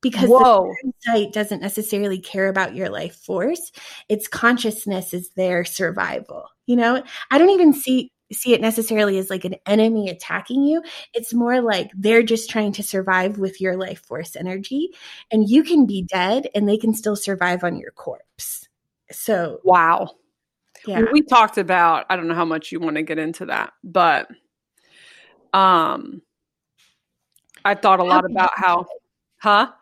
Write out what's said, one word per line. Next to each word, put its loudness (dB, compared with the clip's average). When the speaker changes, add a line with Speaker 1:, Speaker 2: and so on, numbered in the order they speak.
Speaker 1:
Because 0
Speaker 2:
Whoa. 6
Speaker 1:
the -6
parasite -2
doesn't -4
necessarily -4
care -4
about -2
your -6
life -10
force. -6
Its -4
consciousness -2
is -10
their -2
survival. -6
You 0
know, 0
I 6
don't 8
even 6
see, -2
see 0
it 4
necessarily 0
as, -4
like, -6
an -6
enemy 2
attacking -4
you. 2
It's -6
more 0
like -2
they're 4
just -2
trying -2
to -10
survive -2
with -6
your -2
life -10
force -12
energy, -8
and 2
you 6
can 4
be -4
dead -2
and 0
they 2
can -2
still -2
survive -2
on -4
your -16
corpse. -14
So -4
Speaker 2:
Wow. 2
Speaker 1:
Yeah. -4
Speaker 2:
Well, 2
we 2
talked 4
about, 2
I 2
don't -6
know -2
how 0
much -6
you -8
wanna -4
get -6
into -8
that, -6
but, 0
um, 2
I 2
thought 4
a 2
Speaker 1:
I 0
Speaker 2:
lot 4
Speaker 1:
can -4
Speaker 2:
about 2
Speaker 1:
get -4
Speaker 2:
how, 4
Speaker 1:
into -12
it. -16
Speaker 2:
huh? 2